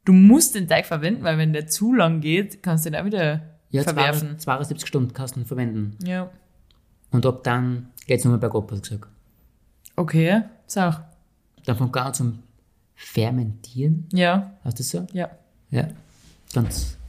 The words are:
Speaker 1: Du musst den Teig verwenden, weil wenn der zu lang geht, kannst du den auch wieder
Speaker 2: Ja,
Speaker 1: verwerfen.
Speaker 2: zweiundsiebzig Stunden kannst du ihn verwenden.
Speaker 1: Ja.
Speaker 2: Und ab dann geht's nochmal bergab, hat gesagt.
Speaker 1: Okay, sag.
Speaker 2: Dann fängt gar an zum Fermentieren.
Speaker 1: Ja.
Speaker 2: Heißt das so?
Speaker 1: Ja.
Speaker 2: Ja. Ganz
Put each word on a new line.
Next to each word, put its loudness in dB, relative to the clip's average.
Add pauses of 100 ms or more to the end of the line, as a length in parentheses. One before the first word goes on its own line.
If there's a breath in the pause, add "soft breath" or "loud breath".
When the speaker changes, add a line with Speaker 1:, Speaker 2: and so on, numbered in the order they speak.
Speaker 1:
Du 6
musst 10
den -2
Teig 2
verwenden, -4
weil 2
wenn 2
der -4
zu 0
lang 4
geht, -2
kannst 0
du -6
den -4
auch -6
wieder -2 (280)
Speaker 2:
Ja, 0
Speaker 1:
verwerfen. -2
Speaker 2:
zweiundsiebzig -6
Stunden -2
kannst -10
du -6
ihn -8
verwenden. -6
Speaker 1:
Ja. -6 (800)
Speaker 2:
Und 2
ab -2
dann -2 (180)
geht's 0
nochmal 4
bergab, -4
hat -8
gesagt. -12 (880)
Speaker 1:
Okay, 2 (240)
sag. -2 (600)
Speaker 2:
Dann -2
fängt -2
gar -2
an -8
zum -4 (560)
Fermentieren. -2
Speaker 1:
Ja. 0 (120)
Speaker 2:
Heißt -6
das -6
so? -6
Speaker 1:
Ja. -6 (420)
Speaker 2:
Ja. -2 (680 soft breath)
Ganz -4 (120)